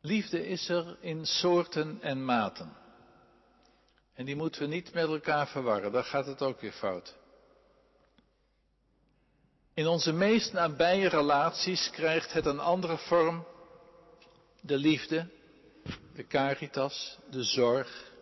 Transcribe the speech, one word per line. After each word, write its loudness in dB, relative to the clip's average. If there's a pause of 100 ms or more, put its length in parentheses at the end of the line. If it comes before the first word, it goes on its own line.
Liefde -2
is -6
er -2
in -6
soorten 0
en -4
maten. -2 (1400)
En -10
die -6
moeten -4
we -2
niet -6
met 0
elkaar 0
verwarren, -2
daar 0
gaat -2
het -6
ook -2
weer -10
fout. -6 (2500)
In -2
onze 2
meest 4
nabije 2
relaties 2
krijgt 0
het 0
een 0
andere 0
vorm. 2 (1160)
De -2
liefde, 0 (840)
de -14
caritas, -2 (120)
de -6
zorg. 0 (120)